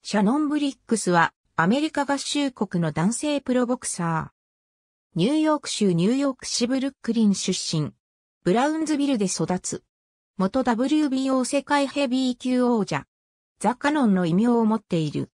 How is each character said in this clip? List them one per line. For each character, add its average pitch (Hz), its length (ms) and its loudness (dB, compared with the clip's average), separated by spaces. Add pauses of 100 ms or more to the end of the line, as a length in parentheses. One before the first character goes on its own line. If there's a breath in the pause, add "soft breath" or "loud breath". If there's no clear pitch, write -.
(120)
チ 202 60 0
ャ 214 40 4
ノ 220 140 2
ン・ 302 140 0
ブ 302 80 -2
リ 285 140 -2
ッ - 40 -18 (100)
ク 220 120 0
ス - 120 -2
は、 170 220 4 (240)
ア 165 100 2
メ 247 140 2
リ 311 100 -2
カ 285 140 -2
合 277 140 -2
衆 285 320 -2
国 190 320 -4
の 156 100 -2
男 180 220 0
性 294 260 -2
プ 254 140 -4
ロ 247 100 2
ボ 247 140 -2
ク - 100 -10
サ 165 420 -4
ー。 - 880 -16
ニ 185 100 2
ュ - 80 2
ー 311 40 2
ヨ 311 160 2
ー - 40 -6
ク - 100 -10
州 196 220 0
ニ 170 140 2
ュ 220 40 2
ー 254 60 2
ヨ 277 180 0
ー - 20 -12
ク - 80 -20
市 - 220 -2
ブ 262 140 0
ル 269 100 -2
ッ - 100 -20
ク 233 140 -4
リ 226 100 2
ン 202 100 4
出 - 240 -4
身。 151 360 -4 (500)
ブ 175 80 2
ラ 247 160 2
ウ 311 80 -2
ン 320 80 -2
ズ 302 140 -2
ビ 285 80 0
ル 269 100 2
で 208 80 0
育 180 340 -2
つ。 - 240 -8 (540)
元 190 280 0
ダ 247 120 2
ブ 254 100 0
リ 302 140 2
ュ 302 60 2
ー - 20 -2
ビ 262 160 -2
ー 262 100 0
オ 262 60 2
ー 247 60 0
世 277 160 -2
界 285 260 0
ヘ 285 200 -2
ビ 254 220 0
ー 247 60 -6
級 254 260 0
王 240 240 2
者。 139 200 -6 (520)
ザ・ 220 160 0
カ 285 160 0
ノ 302 140 2
ン 202 100 4
の 180 120 2
異 165 80 2
名 226 140 4
を 233 180 4
持 220 100 2
っ 220 60 -6
て - 160 -2
い 156 140 -2
る。 135 280 -6